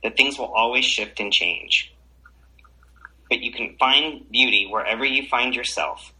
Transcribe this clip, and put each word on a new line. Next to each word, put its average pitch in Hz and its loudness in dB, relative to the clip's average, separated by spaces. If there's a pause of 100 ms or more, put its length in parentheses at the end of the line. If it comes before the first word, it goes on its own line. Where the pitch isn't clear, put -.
that 110 -4
things 139 2
will 127 -6
always 120 2
shift - -2
and 101 -4
change. - 0 (1300)
But 123 0
you 120 -8
can - -8
find 143 2
beauty 107 2
wherever 110 -2
you 135 -2
find 127 0
yourself. - -6